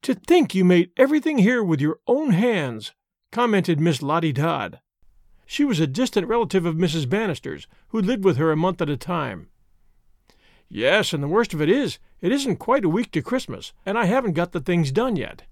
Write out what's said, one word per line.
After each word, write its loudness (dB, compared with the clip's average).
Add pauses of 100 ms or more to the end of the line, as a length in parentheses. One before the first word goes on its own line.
"To -2
think 2
you 4
made 6
everything 2
here 4
with 0
your -2
own 2
hands," 0 (360)
commented 0
Miss 0
Lottie 0
Dodd. -4 (640)
She -2
was 2
a 2
distant -2
relative 0
of -2
Missus 0
Bannister's, -4 (220)
who -4
lived -2
with 4
her 2
a 0
month -2
at -4
a -4
time. -8 (1200)
"Yes, 0
and -4
the -4
worst 0
of -4
it 0
is, 0 (240)
it 0
isn't -2
quite 0
a 2
week -2
to -4
Christmas, -8 (100)
and -4
I 0
haven't 0
got -2
the -4
things 0
done 0
yet." -8